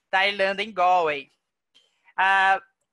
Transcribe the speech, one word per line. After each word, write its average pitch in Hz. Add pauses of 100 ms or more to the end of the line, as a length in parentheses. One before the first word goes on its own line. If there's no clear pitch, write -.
(120)
da 190
Irlanda, 196
em 220
Galway. 175 (880)
Ah, 190 (320)